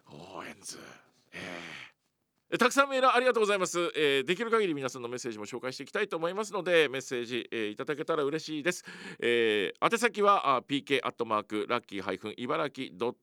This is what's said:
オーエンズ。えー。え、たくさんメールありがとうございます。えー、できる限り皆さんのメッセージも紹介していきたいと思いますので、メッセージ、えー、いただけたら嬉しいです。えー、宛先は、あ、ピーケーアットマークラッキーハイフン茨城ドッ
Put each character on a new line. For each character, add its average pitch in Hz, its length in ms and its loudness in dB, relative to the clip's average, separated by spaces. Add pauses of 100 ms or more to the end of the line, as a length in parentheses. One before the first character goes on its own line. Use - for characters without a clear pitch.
(140)
オ 82 280 -14
ー - 80 -12
エ - 20 -14
ン - 100 -16
ズ。 - 160 -14 (540)
え - 60 -14
ー。 - 1160 -14
え、 - 20 0
た 240 100 4
く 247 40 4
さ 277 140 4
ん 277 40 -8
メ 269 100 2
ー - 20 4
ル 254 120 6
あ 240 60 6
り 254 60 2
が 254 80 4
と 233 60 2
う - 20 6
ご 208 60 4
ざ 202 80 4
い - 20 2
ま 185 80 2
す。 170 140 -2 (160)
え 143 240 4
ー、 135 60 -2
で 180 100 0
き 233 80 -4
る 226 80 -2
限 220 160 4
り 165 80 0
皆 135 120 -4
さ 131 120 -8
ん - 20 -10
の 117 80 -6
メ 123 60 -6
ッ - 20 -6
セ 120 120 -6
ー - 20 -6
ジ 107 80 -8
も 104 60 -8
紹 120 140 -8
介 127 140 -6
し - 40 -12
て 143 60 -12
い 127 40 -14
き - 40 -20
た 208 100 -2
い 208 60 -2
と 196 100 -6
思 165 120 0
い 185 60 -6
ま 214 100 -2
す 196 80 -12
の 202 80 -2
で、 165 260 6
メ 131 120 -2
ッ - 20 -8
セ 123 220 -4
ー - 20 -4
ジ、 117 260 -4
え 117 60 -4
ー、 107 120 -2
い 107 60 -8
た 131 100 -8
だ 151 100 -4
け 151 100 -6
た 127 100 -2
ら 151 80 0
嬉 151 220 -2
し 156 140 -6
い 135 40 -8
で 165 80 0
す。 - 140 -6 (340)
え 113 600 2
ー、 170 120 2
宛 226 60 0
先 220 240 0
は、 190 360 6
あ、 120 40 0
ピ 143 160 -2
ー 131 60 -2
ケ 139 140 2
ー - 60 4
ア 120 80 -2
ッ - 40 -12
ト 117 100 -2
マ 110 140 2
ー 104 60 -6
ク 107 220 -2
ラ 117 140 0
ッ - 40 -20
キ 98 140 -8
ー - 40 -8
ハ 98 100 -2
イ 95 40 -4
フ 107 120 -8
ン - 80 -10
茨 147 360 -2
城 131 200 -10
ド 104 160 -2
ッ - 120 -10